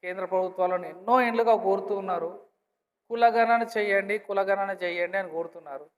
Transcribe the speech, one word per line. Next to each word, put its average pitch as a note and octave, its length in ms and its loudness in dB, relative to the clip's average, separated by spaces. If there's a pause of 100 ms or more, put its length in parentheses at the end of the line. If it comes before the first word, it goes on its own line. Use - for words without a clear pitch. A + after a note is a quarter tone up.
కేంద్ర F#3 220 -6
ప్రభుత్వాలను F#3 600 -2
ఎన్నో F#3+ 360 0
ఏళ్ళుగా A3+ 340 4
కోరుతూ G3 420 -2
ఉన్నారు, F#3 420 -6 (680)
"కులగణన A#3 580 4 (100)
చేయండి, G3+ 400 0
కులగణన G3 680 -2
చేయండి" F3 340 -2
అని F#3+ 120 -4
కోరుతున్నారు. D#3+ 680 -10